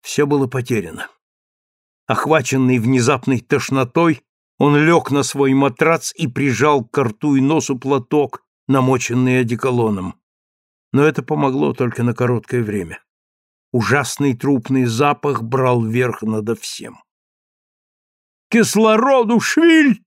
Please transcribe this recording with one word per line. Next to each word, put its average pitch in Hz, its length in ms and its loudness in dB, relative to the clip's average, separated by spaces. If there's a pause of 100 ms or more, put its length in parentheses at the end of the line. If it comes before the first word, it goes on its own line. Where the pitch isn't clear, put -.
Все - 240 -2
было 139 200 0
потеряно. 117 600 -6 (960)
Охваченный 131 720 0
внезапной 127 600 0
тошнотой, 135 840 -2 (360)
он 147 180 4
лег 160 340 2
на 139 120 0
свой 135 320 0
матрац 139 600 0
и 160 140 -4
прижал 131 560 0
к - 180 -4
рту 135 340 -2
и 131 40 2
носу 139 380 0
платок, 139 680 -2 (240)
намоченный 127 720 2
одеколоном. 113 800 -2 (720)
Но 139 120 4
это 151 180 0
помогло 139 520 -2
только 120 280 -4
на 117 120 -2
короткое 123 480 -2
время. 101 400 -8 (680)
Ужасный 127 600 -2
трупный 131 520 -2
запах 139 560 -2
брал 123 420 0
верх 117 380 -2
надо 110 320 -4
всем. - 480 -14 (1500)
«Кислороду, 226 880 4
Швиль!» 311 680 4